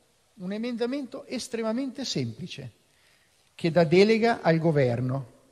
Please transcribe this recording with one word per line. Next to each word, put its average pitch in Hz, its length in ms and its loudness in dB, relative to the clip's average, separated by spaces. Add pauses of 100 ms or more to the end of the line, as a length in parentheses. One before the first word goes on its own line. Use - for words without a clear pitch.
(340)
un 185 180 -10
emendamento 240 760 -6
estremamente 233 760 -6
semplice, 131 680 -8 (840)
che 170 160 -2
dà 170 140 4
delega 214 580 4
al 165 160 4
governo. 131 800 0 (140)